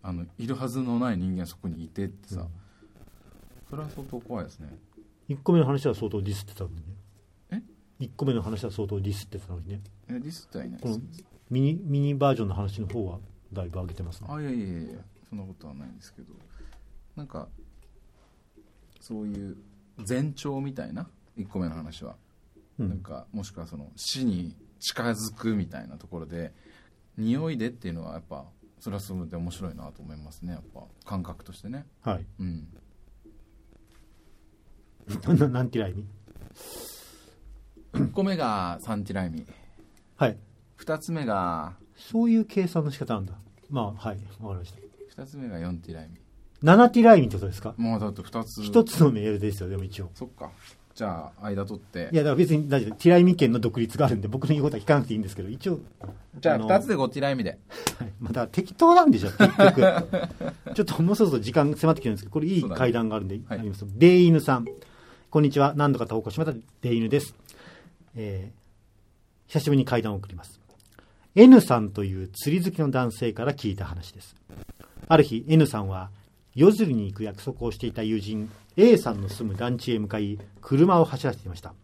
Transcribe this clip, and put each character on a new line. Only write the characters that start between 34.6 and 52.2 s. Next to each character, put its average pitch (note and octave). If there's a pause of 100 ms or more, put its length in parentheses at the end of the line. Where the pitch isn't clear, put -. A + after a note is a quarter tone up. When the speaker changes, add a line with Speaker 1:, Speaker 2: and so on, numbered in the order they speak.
Speaker 2:
<laughs> G2+
な、 E3
な、 C#3+
何 B2
テ A#2
ィ -
ラ F#2+
イ F2
ミ？ G2+ (1900)
Speaker 1:
一 C3+
個 G3
目 F#3+
が G2
三 G#2
テ G#2
ィ G2
ラ F#2
イ E2+
ミ。 D#2 (680)
Speaker 2:
は C#3
い。 G#2 (380)
Speaker 1:
二 D#3
つ E3
目 D#3
が、 F2+ (220)
Speaker 2:
そ -
う A#3
い A3+
う A3
計 F#3+
算 E3+
の D3
仕 C#3
方 B2+
な G2+
ん G2
だ。 F2+ (360)
ま C3+
あ、 G#2
は G2+
い。 G2 (220)
わ G#2+
か G2
り F2+
ま F2
し -
た。 - (440)
Speaker 1:
二 C3+
つ C#3+
目 C3
が F#2
四 F2
テ E2+
ィ -
ラ D#2+
イ D#2+
ミ。 F2 (460)
Speaker 2:
七 G3+
テ A#3+
ィ A3
ラ A3+
イ E3
ミ B2
っ G#2+
て G2
こ G2
と G2
で F#2
す -
か？ A2
Speaker 1:
も A2+
う -
だ G#2+
っ G2+
て G2
二 A2
つ。 G#2+
Speaker 2:
一 G#2
つ A3+
の C#3+
メ G#2+
ー G#2+
ル G#2
で G#2
す G2
よ、 F2+
で F#2+
も F#2+
一 G2
応。 F2+
Speaker 1:
そ -
っ B2
か。 - (440)
じ A#2
ゃ E2
あ、 G#2
間 G2+
取 G#2
っ -
て。 -
Speaker 2:
い E3
や、 D3+